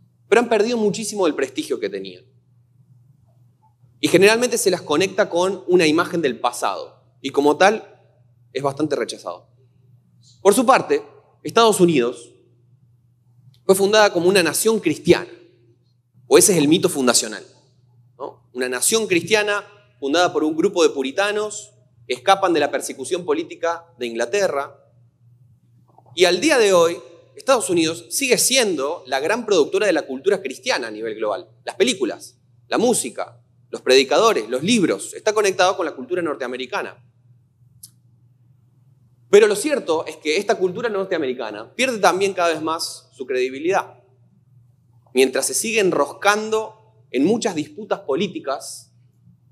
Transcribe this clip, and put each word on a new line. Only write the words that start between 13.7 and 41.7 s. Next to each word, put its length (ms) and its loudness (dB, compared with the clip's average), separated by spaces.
fundada 380 4
como 160 2
una 140 4
nación 360 0
cristiana, 520 2
o 100 6
ese 160 6
es 60 2
el 100 2
mito 220 2
fundacional, 560 -2
¿no? 340 -18
Una 160 -4
nación 380 0
cristiana 580 0
fundada 340 0
por 100 0
un 100 -2
grupo 280 0
de 80 4
puritanos 840 -4
que 60 -6
escapan 400 2
de 80 2
la 100 0
persecución 540 -6
política 640 -6
de 80 -8
Inglaterra. 720 -4
Y 120 4
al 140 2
día 180 2
de 160 4
hoy, 240 2
Estados 360 -2
Unidos 400 -2
sigue 260 0
siendo 720 0
la 120 -2
gran 280 -2
productora 400 2
de 80 2
la 80 0
cultura 400 -2
cristiana 460 -4
a 20 -10
nivel 260 -8
global. 320 -6
Las 100 -10
películas, 640 -4
la 100 -2
música, 640 -2
los 100 -12
predicadores, 680 2
los 140 -4
libros, 520 0
está 180 -4
conectado 440 2
con 80 -4
la 120 -8
cultura 260 -6
norteamericana. 840 -8
Pero 180 8
lo 80 0
cierto 500 -4
es 120 -12
que 180 -2
esta 200 0
cultura 320 -4
norteamericana 840 -6